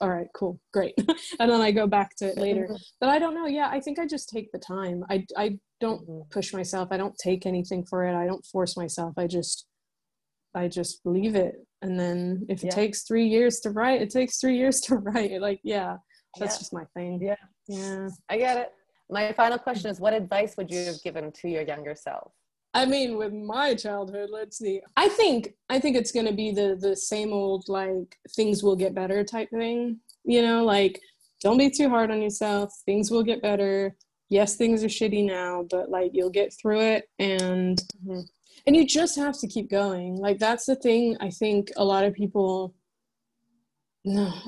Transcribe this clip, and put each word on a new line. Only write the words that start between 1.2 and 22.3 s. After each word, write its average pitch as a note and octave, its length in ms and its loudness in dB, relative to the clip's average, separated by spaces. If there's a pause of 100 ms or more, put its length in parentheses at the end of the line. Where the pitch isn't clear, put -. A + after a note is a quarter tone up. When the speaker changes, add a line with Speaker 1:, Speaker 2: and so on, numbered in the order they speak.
Speaker 1:
And A#3 120 4
then A#3 100 6
I A3 100 4
go G#3 160 4
back G3+ 300 0
to G3+ 100 -6
it F#3+ 100 -2
later. G3+ 280 0
Speaker 2:
Mm-hmm. G#3+ 120 -8 (240)
Speaker 1:
But B3+ 100 2
I D4 100 4
don't E4 140 -2
know. E4 120 -4
Yeah, C#4+ 240 0
I C#4 100 -2
think C#4+ 200 -6
I E4+ 60 -2
just D4 220 -8
take G#3+ 240 -8
the F3+ 60 -8
time. F3+ 500 -6
I, G3 160 -2 (120)
I G3+ 220 -2 (220)
don't A3+ 220 -2
Speaker 2:
Mm-hmm. D#3+ 280 -14
Speaker 1:
push F#3+ 220 -6
myself. F#3 380 -4
I F#3+ 80 -2
don't G3 180 -4
take F#3 300 -2
anything F3+ 400 -4
for F3+ 200 -2
it. F3+ 80 0
I F3 120 0
don't F#3 180 -4
force F3+ 320 -4
myself. E3 400 -6
I F3+ 100 -2
just, E3+ 400 -4 (880)
I F3+ 140 -2
just E3+ 380 -6
leave G3 300 2
it. F3+ 180 2 (280)
And F#3 160 -2
then F3+ 520 -2
if F#3+ 120 -6
it E3 40 -4
Speaker 2:
Yeah. F3+ 40 -2 (120)
Speaker 1:
takes G#3 220 -2
three A3+ 240 2
years A#3 320 4
to G#3+ 100 -4
write, A#3+ 320 2
it G#3 80 -4
takes B3+ 280 0
three C4 200 2
years C4 220 2
<laughs> - 60 -4
to C4 100 2
write. G3+ 440 -2
Like, G3+ 220 -2
yeah, F#3+ 340 -4 (420)
that's - 180 -4
Speaker 2:
Yeah. - 20 -6
Speaker 1:
just - 160 -14
my E3 100 -10 (120)
thing. F3+ 260 -6
Speaker 2:
Yeah. G3+ 140 -2 (320)
Speaker 1:
Yeah. F#3+ 400 -8 (200)
Speaker 2:
I G3+ 100 -2
get B3+ 200 0
it. B3 140 -6 (360)
My G#3 240 -2
final A#3 260 4
question A3+ 320 -4
is, G3 100 -8
what G#3 140 2
advice G#3 420 0
would F#3+ 140 -6
you F3+ 160 -4
have E3 160 -8
given D#3 380 -8
to F3 80 -6
your D#3+ 140 -2
younger D3 320 -8
self? - 380 -10 (420)